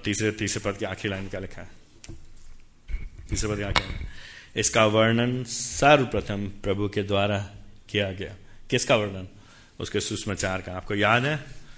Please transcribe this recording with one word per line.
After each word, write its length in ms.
तीसरे, 260
तीसरे 400
पद 60
के 80
आखिरी 240
लाइन 200
क्या 100
लिखा 220
है? 80
तीसरे 200
पद 80
के 60
आखिरी 300
लाइन, 140
"इसका 300
वर्णन 580
सर्वप्रथम 1040
प्रभु 420
के 140
द्वारा 460
किया 220
गया।" 240
किसका 260
वर्णन? 320
उसके 200
सुसमाचार 640
का। 100
आपको 240
याद 300
है 200